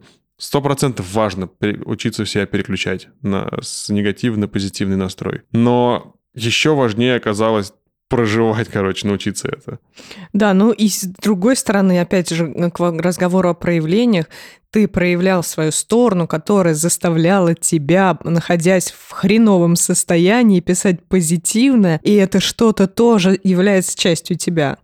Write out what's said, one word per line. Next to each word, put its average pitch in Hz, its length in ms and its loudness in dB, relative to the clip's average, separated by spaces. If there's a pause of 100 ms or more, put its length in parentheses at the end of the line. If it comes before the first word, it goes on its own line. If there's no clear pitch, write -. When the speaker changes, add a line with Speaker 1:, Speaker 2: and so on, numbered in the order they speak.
(380)
Speaker 1:
Сто - 240 -4
процентов 131 520 -4
важно 95 340 -2
пере-, - 380 -6
учиться 107 400 -6
себя 101 200 -4
переключать 95 640 -6 (140)
на, 98 280 -4 (120)
с - 280 -12
негатива 104 480 -2
на 101 100 -2
позитивный 98 500 -4
настрой. - 440 -6 (100)
Но 120 640 0 (200)
еще 120 400 0
важнее 123 400 0
оказалось 110 580 -2 (340)
проживать, 113 600 0
короче, 95 380 -4
научиться 101 420 -6
это. - 300 -12 (540)
Speaker 2:
Да, 202 200 2
ну 208 180 4
и 214 160 0
с - 160 -4
другой 196 540 0
стороны, 190 420 0
опять 180 300 -2
же, 165 180 -2 (240)
к - 80 -12
во-, 170 220 -2
разговору 180 480 0
о 170 40 0
проявлениях, 175 720 0 (440)
ты 208 160 2
проявлял 180 560 0
свою 156 280 -2
сторону, 214 560 0
которая 175 460 0
заставляла 170 800 0
тебя, 170 680 2
находясь 170 680 0
в - 200 -20
хреновом 185 640 4
состоянии, 185 840 2
писать 180 460 0
позитивное, 185 960 2
и 208 100 2
это 190 260 4
что-то 208 480 2
тоже 196 560 2
является 185 540 2
частью 170 400 -2
тебя. 147 460 -2